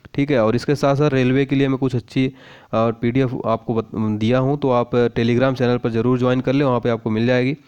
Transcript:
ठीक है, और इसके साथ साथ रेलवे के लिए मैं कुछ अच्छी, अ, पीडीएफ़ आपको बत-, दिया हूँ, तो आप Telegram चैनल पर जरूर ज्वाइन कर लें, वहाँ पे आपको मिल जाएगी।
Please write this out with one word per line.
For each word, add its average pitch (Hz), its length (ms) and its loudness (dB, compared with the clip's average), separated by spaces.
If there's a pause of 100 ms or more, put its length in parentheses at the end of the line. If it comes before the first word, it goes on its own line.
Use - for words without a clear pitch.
(140)
ठीक 143 160 -2
है, 120 140 2
और 113 120 2
इसके 143 180 -2
साथ 139 220 2
साथ 147 140 2
रेलवे 131 360 2
के 139 100 -2
लिए 139 120 2
मैं 135 100 -2
कुछ 131 180 -2
अच्छी, 131 300 -2
अ, 135 80 -6 (400)
पीडीएफ़ 120 600 0 (120)
आपको 113 280 -2
बत-, 110 440 -2
दिया 113 200 0
हूँ, 135 200 0
तो 139 120 0
आप 120 200 0
Telegram 120 680 0
चैनल 123 200 0
पर 120 120 -4
जरूर 117 280 0
ज्वाइन 127 220 0
कर 131 120 -2
लें, 143 140 2
वहाँ 123 140 0
पे 123 100 -2
आपको 113 200 -4
मिल 110 160 0
जाएगी। 127 300 0 (120)